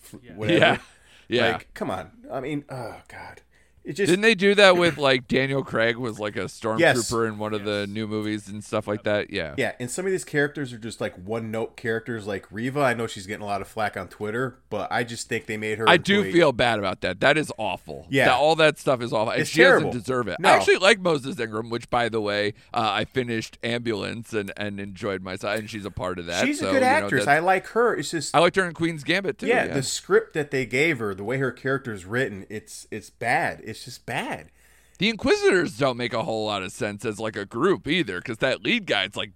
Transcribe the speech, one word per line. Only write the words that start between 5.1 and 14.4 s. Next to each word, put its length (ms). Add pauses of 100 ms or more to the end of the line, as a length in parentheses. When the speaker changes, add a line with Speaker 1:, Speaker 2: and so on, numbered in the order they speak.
Speaker 3:
Daniel 380
Craig 320
was, 240
like, 160
a 80
stormtrooper 340
Speaker 1:
Yes. 340
Speaker 3:
in 260
one 140
of 120
the 160
Speaker 2:
Yes. 80
Speaker 3:
new 180
movies 400
and 160
stuff 240
like 160
that? 280
Yeah. 280
Speaker 1:
Yeah, 220
and 100
some 160
of 60
these 120
characters 480
are 60
just, 220
like, 160
one-note 600
characters, 480
like 280
Reva. 280
I 140
know 140
she's 180
getting 160
a 40
lot 140
of 60
flack 300
on 100
Twitter, 540 (100)